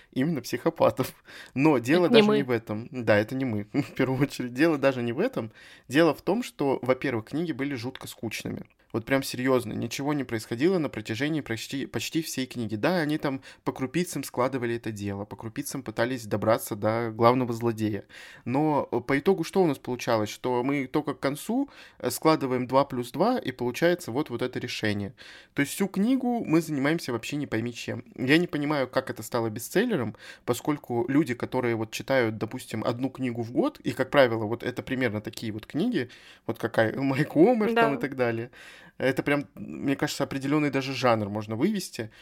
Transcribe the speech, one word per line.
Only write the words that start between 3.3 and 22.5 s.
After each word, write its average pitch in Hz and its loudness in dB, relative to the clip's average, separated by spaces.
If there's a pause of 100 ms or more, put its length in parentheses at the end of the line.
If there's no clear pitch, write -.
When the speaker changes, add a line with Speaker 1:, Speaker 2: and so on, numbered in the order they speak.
Speaker 1:
не 131 -2
мы, 107 -2
<laughs> - -20
в - -2
первую 131 2
очередь. 123 -2
Дело 151 4
даже 131 2
не 117 0
в 117 -6
этом. 160 -2 (380)
Дело 147 6
в - -18
том, 226 0
что, 139 -2
во-первых, 123 0
книги 160 -4
были 139 -4
жутко 123 -8
скучными. - -8 (240)
Вот 113 -2
прям 135 2
серьёзно, 127 0
ничего 117 -4
не 139 -2
происходило 123 0
на 147 0
протяжении 127 -4
почти, 117 -6
почти - -4
всей 131 -6
книги. 113 -6
Да, 156 2
они 151 0
там 135 -4 (200)
по - -4
крупицам 143 -4
складывали 123 -2
это 117 -8
дело, 101 -4
по - -14
крупицам 135 -8
пытались 123 -4
добраться 107 0
до 110 0
главного 123 4
злодея. 110 -2 (420)
Но, 143 2
э, - 0
по 139 0
итогу 165 2
что - 2
у 180 4
нас 139 2
получалось? 117 0
Что 123 0
мы 139 0
только 143 -2
к - -18
концу, 214 -2 (300)
э, - -4
складываем 131 2